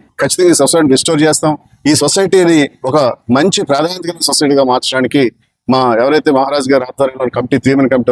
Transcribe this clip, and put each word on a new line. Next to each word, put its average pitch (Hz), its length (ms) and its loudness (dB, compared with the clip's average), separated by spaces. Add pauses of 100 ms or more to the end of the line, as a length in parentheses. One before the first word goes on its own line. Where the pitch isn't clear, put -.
(200)
ఖచ్చితంగా 175 340 0
ఈ - 80 2
సొసైటీని 165 340 2
రిస్టోర్ 156 300 -2
చేస్తాం. 156 260 0 (380)
ఈ - 20 2 (100)
సొసైటీని 175 560 2 (300)
ఒక 135 100 0 (380)
మంచి 170 240 0 (100)
ప్రాధాన్యత 175 360 -2
కలిగిన 170 240 -6
సొసైటీగా 139 420 2
మార్చడానికి 131 500 -2 (460)
మా 131 120 2 (220)
ఎవరైతే 147 360 0
మహారాజ్ 135 340 -2
గారు 131 180 2
ఆధ్వర్యంలో 131 360 -4 (100)
కమిటీ, 123 280 -2
త్రీ 143 140 2
మెన్ 135 140 0
కమిటీ 123 200 0